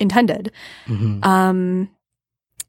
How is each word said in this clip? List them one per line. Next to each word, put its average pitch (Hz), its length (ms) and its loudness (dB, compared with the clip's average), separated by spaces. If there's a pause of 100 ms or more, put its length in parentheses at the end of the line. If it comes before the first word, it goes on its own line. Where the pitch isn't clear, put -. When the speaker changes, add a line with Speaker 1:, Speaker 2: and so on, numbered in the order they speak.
Speaker 1:
intended. 208 500 0 (360)
Speaker 2:
Mm-hmm. 104 380 -2
Speaker 1:
Um, 185 680 2 (800)